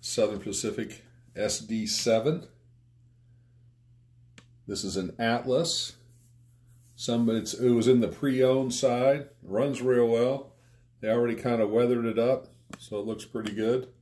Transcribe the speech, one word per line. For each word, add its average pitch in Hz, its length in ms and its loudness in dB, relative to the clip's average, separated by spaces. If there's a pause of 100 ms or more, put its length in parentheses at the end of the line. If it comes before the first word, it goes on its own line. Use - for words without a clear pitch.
Southern 104 400 -2
Pacific - 640 -6 (320)
S 104 220 -2
D 110 280 -6
seven. 113 600 0 (2250)
This 101 180 -8
is 98 120 -4
an 92 220 -4
Atlas. 127 800 -2 (1000)
Some, 117 320 0
it's, 113 240 -2
it 123 200 2
was 117 160 4
in 127 120 6
the 107 80 2
pre-owned 127 640 0
side, 131 560 0 (140)
runs 123 400 -4
real 123 260 4
well. 120 460 0 (480)
They 110 80 -2
already 117 260 2
kinda 117 300 0
weathered 117 400 2
it 113 120 -2
up, 123 300 0 (300)
so - 200 -10
it 104 80 -6
looks 110 200 -8
pretty 107 260 -8
good. 113 360 -2 (140)